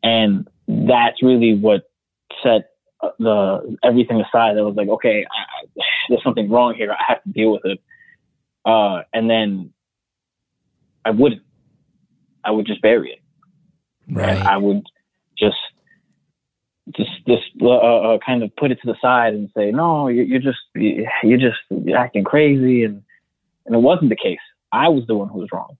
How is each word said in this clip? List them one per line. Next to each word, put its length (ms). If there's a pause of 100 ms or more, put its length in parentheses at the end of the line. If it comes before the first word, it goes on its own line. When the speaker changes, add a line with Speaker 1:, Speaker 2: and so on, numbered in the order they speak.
Speaker 1:
And 460 (180)
that's 560
really 320
what 360 (520)
set, 280 (320)
uh, 160
the, 680
everything 360
aside. 380
I 40
was 140
like, 120
"Okay, 360
I, 160 (400)
I, 40 (240)
there's 160
something 260
wrong 240
here. 180
I 140
have 160
to 80
deal 220
with 120
it." 160 (840)
Uh, 380 (100)
and 180
then 420 (1300)
I 60
wouldn't. 320 (1000)
I 60
would 160
just 160
bury 300
it. 80 (880)
Speaker 2:
Right. 280
Speaker 1:
And 120
I 80
would 260 (560)
just, 180 (1400)
just, 140 (160)
just, 160 (200)
uh, 60
uh, 560
kind 180
of 140
put 140
it 120
to 40
the 160
side 320
and 220
say, 140
"No, 380
you, 140
you're 180
just, 180 (160)
you, 320 (160)
you're 160
just 200 (380)
acting 280
crazy." 600
And, 180 (640)
and 80
it 40
wasn't 320
the 60
case. 220 (340)
I 160
was 180
the 100
one 120
who 100
was 140
wrong. 280